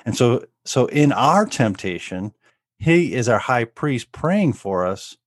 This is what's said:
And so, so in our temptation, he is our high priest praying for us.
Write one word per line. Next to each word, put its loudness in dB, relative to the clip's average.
And -6
so, 2
so 0
in 2
our 2
temptation, -4
he 2
is -2
our 4
high 0
priest -6
praying 0
for -4
us. -8